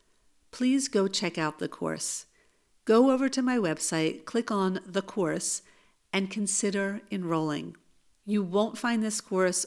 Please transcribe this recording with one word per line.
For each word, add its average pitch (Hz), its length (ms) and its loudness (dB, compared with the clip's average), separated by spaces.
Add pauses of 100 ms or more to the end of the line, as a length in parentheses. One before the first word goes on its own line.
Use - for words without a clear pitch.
(520)
Please 262 360 2
go 196 200 2
check 185 300 -2
out 156 200 -2
the 160 100 -4
course. - 580 -6 (580)
Go 240 260 6
over 262 200 2
to 262 120 0
my 254 140 2
website, 160 680 0
click 240 240 -2
on 190 360 0
the 190 160 -2
course, 175 600 -2 (500)
and 190 180 -2
consider 202 720 -2 (100)
enrolling. 165 640 -2 (480)
You 208 180 0
won't 208 360 0
find 233 240 0
this 214 180 -2
course 185 460 0